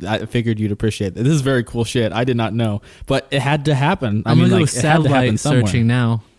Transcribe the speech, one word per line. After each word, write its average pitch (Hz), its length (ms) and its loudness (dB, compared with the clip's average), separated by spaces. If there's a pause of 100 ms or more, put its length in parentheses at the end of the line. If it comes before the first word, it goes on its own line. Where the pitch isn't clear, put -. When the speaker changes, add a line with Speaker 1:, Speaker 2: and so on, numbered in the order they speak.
Speaker 1:
I 107 200 -4
figured 113 340 -2
you'd 107 120 -2
appreciate 101 420 -4
that. 101 80 -4
This 135 100 2
is 156 80 2
very 131 240 0
cool 117 200 -4
shit. 110 280 -2
I 113 120 -2
did 127 120 0
not 113 160 -2
know, 110 300 -2 (240)
but 135 240 -2
it 139 100 0
had 139 240 -2
to 147 100 2
happen. 135 520 0
I - 60 2
Speaker 2:
I'm 160 60 6
Speaker 1:
mean, - 120 6
Speaker 2:
gonna 185 120 4
Speaker 1:
like, 143 100 0
Speaker 2:
go - 60 -4
Speaker 1:
it 120 60 0
had 156 200 2
to - 40 2
happen 123 300 2
Speaker 2:
satellite - 20 -4
Speaker 1:
somewhere. 127 260 2
Speaker 2:
searching 113 200 0
now. 117 360 0 (160)